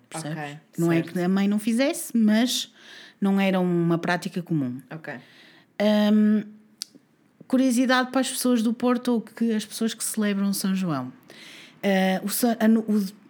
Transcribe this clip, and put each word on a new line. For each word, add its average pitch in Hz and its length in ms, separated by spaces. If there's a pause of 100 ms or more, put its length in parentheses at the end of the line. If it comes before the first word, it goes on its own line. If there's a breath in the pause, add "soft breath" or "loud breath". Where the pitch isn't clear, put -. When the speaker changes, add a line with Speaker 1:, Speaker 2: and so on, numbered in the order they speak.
Speaker 1:
percebes? 156 300
Speaker 2:
Ok, 147 180 (220)
Speaker 1:
Não 170 120
é 165 120
Speaker 2:
certo. 165 100
Speaker 1:
que 180 80
a 175 80
mãe 196 180
não 202 120
fizesse, 254 580
mas 226 560 (480 loud breath)
não 196 180
era 190 220
uma 170 380
prática 175 420
comum. 139 400 (100)
Speaker 2:
Ok. 151 220 (1000 loud breath)
Speaker 1:
Hum, 214 320 (1000)
curiosidade 254 640
para 262 120
as 254 80
pessoas 247 320
do 226 100
Porto 247 400
ou 226 80
que - 320
as 214 140
pessoas 226 260
que - 100
celebram 202 520
São 190 200
João. 147 380 (680 loud breath)
Ah, 190 420
o 202 60
Sa-, 233 280
a 220 100
no-, 226 200
o, 208 160 (240)